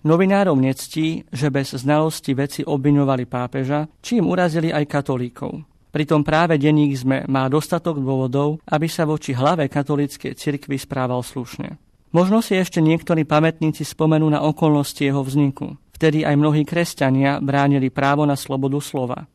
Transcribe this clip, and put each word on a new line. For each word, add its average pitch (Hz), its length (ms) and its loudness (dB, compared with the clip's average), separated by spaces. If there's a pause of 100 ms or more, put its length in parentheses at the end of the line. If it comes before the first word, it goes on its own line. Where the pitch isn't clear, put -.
Novinárom 185 560 4
nectí, 156 720 -2
že 135 160 -2
bez 139 320 -2
znalosti 147 560 0
veci 139 240 -4
obviňovali 139 640 2
pápeža, 135 640 -4 (160)
čím 208 240 0
urazili 175 400 0
aj 151 240 -2
katolíkov. 135 720 -6 (320)
Pritom 147 320 2
práve 160 320 2
denník 147 320 4
sme 135 400 -2
má 131 160 0
dostatok 156 560 -2
dôvodov, 135 640 0
aby 160 240 0
sa 160 160 -2
voči 151 240 -4
hlave 143 400 0
katolíckej 143 640 -4
cirkvi 143 400 -6
správal 127 480 -4
slušne. - 560 -10 (320)
Možno 190 320 4
si 190 160 0
ešte 175 240 0
niektorí 160 400 2
pamätníci 156 640 0
spomenú 156 400 2
na 147 160 0
okolnosti 151 560 0
jeho 139 240 0
vzniku. 139 560 -2 (160)
Vtedy 156 320 2
aj 147 80 2
mnohí 151 320 2
kresťania 139 720 0
bránili 139 480 2
právo 143 400 0
na 143 80 2
slobodu 135 480 -4
slova. 127 400 -6 (120)